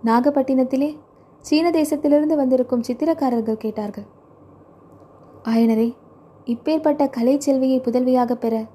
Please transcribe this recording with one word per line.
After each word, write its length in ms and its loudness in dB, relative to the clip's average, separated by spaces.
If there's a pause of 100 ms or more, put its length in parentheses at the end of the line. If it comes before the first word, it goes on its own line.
நாகப்பட்டினத்திலே 840 0 (540)
சீன 240 2
தேசத்திலிருந்து 640 2
வந்திருக்கும் 520 0
சித்திரக்காரர்கள் 760 -2
கேட்டார்கள். 440 -8 (1400)
ஆயனரே, 460 2 (560)
இப்பேற்பட்ட 640 -2
கலை 280 0
செல்வியை 420 2
புதல்வியாக 540 0
பெற 220 -2 (200)